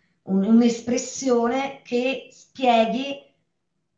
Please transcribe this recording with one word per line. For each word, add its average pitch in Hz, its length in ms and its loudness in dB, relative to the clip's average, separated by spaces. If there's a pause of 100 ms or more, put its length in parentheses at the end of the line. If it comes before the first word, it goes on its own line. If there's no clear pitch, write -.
(220)
un, 196 220 -2
un'espressione 240 1400 0
che 254 500 -4
spieghi 247 880 -2 (760)